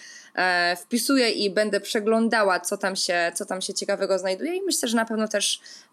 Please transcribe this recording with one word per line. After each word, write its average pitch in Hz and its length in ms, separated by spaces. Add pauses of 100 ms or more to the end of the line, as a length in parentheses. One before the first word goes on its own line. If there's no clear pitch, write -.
(360)
e, 175 400
wpisuję 240 540
i 202 200
będę 202 320
przeglądała, 220 760
co 196 180
tam 190 180
się, 175 400
co - 100
tam 185 160
się 196 120
ciekawego 196 460
znajduje 190 360
i 370 60
myślę, 330 280
że 226 60
na 226 100
pewno 220 220
też - 340 (320)